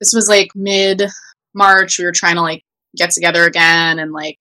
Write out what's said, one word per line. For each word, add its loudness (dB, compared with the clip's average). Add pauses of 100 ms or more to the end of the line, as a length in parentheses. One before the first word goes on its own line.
this 0
was, 0
like, 4
mid-March. -2
We -4
were -2
trying 0
to, 0
like, -6 (320)
get -2
together 2
again. 2
And, -8
like, -10